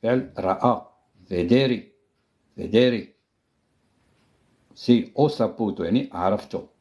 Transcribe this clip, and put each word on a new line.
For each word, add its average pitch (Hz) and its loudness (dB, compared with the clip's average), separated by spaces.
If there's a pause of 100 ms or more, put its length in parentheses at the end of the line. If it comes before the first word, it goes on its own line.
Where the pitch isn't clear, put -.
فعل 127 -2
رأى، 107 0 (380)
فيديري، 113 0 (640)
فيديري. 117 0 (1600)
سي - 0
أو 147 4
سابوتو، 107 -4
يعني 113 0
عرفتو. 90 -4 (140)